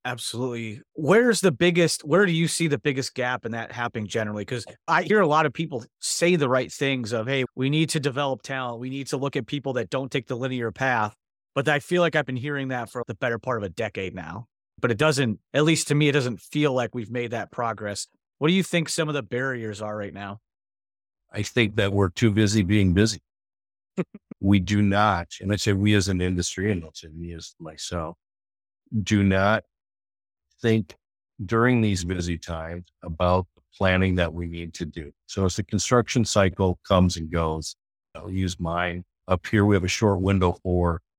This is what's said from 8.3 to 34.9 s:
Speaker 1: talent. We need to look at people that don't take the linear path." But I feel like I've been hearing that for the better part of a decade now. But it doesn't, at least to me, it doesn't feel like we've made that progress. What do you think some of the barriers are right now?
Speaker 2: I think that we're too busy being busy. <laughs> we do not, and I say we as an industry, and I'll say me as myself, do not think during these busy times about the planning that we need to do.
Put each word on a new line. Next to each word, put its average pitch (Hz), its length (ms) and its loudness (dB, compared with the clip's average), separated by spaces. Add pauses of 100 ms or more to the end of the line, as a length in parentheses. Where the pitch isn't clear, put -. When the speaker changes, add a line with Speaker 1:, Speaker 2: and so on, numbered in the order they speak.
Speaker 1:
talent. 123 380 -8
We 131 100 -10
need 135 180 -8
to 147 80 -4
look 135 200 -4
at 127 100 -4
people 139 280 -6
that 117 160 -4
don't 131 200 -4
take 135 160 -4
the 127 100 -6
linear 120 360 -4
path." 117 420 0 (400)
But 139 140 0
I 147 100 2
feel 175 240 0
like 160 140 2
I've 147 100 0
been 127 100 -6
hearing 135 320 -6
that 120 220 -6
for 123 160 -8
the 117 80 -8
better 117 240 -2
part 120 200 -4
of 101 40 -6
a 98 60 -4
decade 95 460 -6
now. 87 320 -12 (340)
But 120 100 2
it 107 80 0
doesn't, 135 400 2 (140)
at 147 120 2
least 160 240 2
to 147 60 0
me, 147 140 4
it 139 40 4
doesn't 123 280 0
feel 147 320 -2
like 123 220 -2
we've 113 160 -8
made 120 220 -6
that 107 200 -6
progress. 107 560 -6 (300)
What 147 100 2
do 180 60 4
you 190 80 4
think 170 260 -2
some 156 200 -2
of 151 60 -4
the 139 80 -4
barriers 117 600 -6
are 107 140 -6
right 101 180 -8
now? 101 260 -12 (880)
Speaker 2:
I 107 120 -4
think 107 340 0
that 101 160 2
we're 101 160 4
too 110 240 2
busy 104 300 4
being 95 320 4
busy. 104 260 2 (760)
<laughs> - 320 -8 (120)
we 98 180 6
do 101 240 0
not, 101 460 2 (120)
and 98 120 -2
I 101 40 2
say 101 160 0
we 104 220 4
as 98 140 4
an 92 120 0
industry, 92 520 -2
and 87 100 -4
I'll 80 120 -18
say 82 140 -16
me 85 260 -12
as 82 260 -16
myself, 82 560 -10 (880)
do 101 200 2
not 98 420 4 (960)
think 110 320 2 (500)
during 117 360 4
these 98 240 2
busy 87 340 -4
times 85 480 -10 (160)
about 90 520 2
the - 80 -20 (140)
planning 92 400 2
that 85 180 0
we 87 120 -6
need 85 280 -10
to 87 100 -8
do. 73 260 -10 (160)